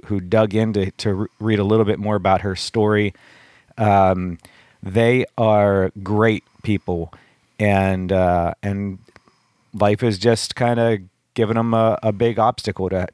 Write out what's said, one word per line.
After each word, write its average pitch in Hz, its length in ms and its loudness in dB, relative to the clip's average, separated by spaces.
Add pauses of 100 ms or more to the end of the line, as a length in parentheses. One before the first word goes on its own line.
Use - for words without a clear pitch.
who 101 160 -4
dug 104 340 0
in 110 180 0
to, 95 180 -2
to - 220 -4
re-, 98 140 -4 (140)
read 107 180 0
a 101 60 0
little 107 200 4
bit 104 140 -2
more 104 160 -2
about 95 240 2
her 95 160 -6
story. 104 580 0 (640)
Um, 95 640 2 (420)
they 117 440 0 (120)
are 101 540 2 (120)
great 104 420 0 (180)
people, 90 500 -4 (460)
and, 95 540 0
uh, 87 400 0 (100)
and 98 360 -6 (720)
life 104 300 0
is 110 160 0
just 113 380 0
kinda 117 420 0 (380)
giving 113 200 0
'em 113 200 0
a, 113 260 2
a 110 100 -2
big 113 280 -2
obstacle 107 500 -2
to, 92 240 -4